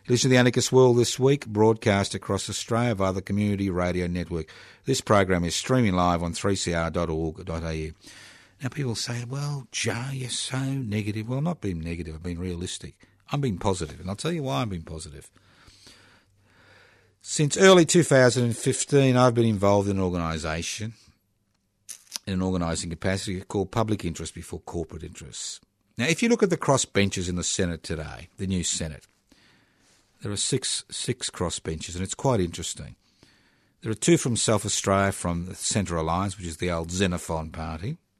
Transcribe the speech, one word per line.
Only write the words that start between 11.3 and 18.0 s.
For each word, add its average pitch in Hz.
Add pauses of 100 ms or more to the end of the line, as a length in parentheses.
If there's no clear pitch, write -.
I'm 143
not 165
being 90
negative. 82
I'm 80
being 87
realistic. 87 (360)
I'm 143
being 117
positive, 82
and 87
I'll 101
tell 160
you 165
why 135
I'm 113
being 87
positive. 78 (1900)
Since -
early 190
two 156